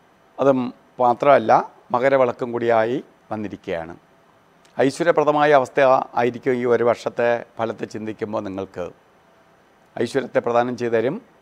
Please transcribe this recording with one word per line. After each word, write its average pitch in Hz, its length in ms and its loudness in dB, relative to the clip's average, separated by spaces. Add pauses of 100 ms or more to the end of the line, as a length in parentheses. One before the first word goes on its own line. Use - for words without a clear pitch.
(420)
അതും 131 180 4 (440)
മാത്രമല്ല, 120 480 4 (420)
മകരവിളക്കും 127 640 0
കൂടിയായി 117 420 0 (340)
വന്നിരിക്കുകയാണ്. 92 640 -8 (880)
ഐശ്വര്യപ്രദമായ 151 640 2 (100)
അവസ്ഥ 127 200 0 (420)
ആയിരിക്കും 123 400 -2
ഈ - 20 -4 (120)
ഒരു 117 140 0
വർഷത്തെ 120 400 -2 (280)
ഫലത്തെ 113 280 -6 (100)
ചിന്തിക്കുമ്പോൾ 107 540 -8
നിങ്ങൾക്ക്. 92 360 -10 (1200)
ഐശ്വര്യത്തെ 123 420 -4
പ്രദാനം 120 280 0 (100)
ചെയ്തു 117 140 -2
തരും 131 200 -2 (240)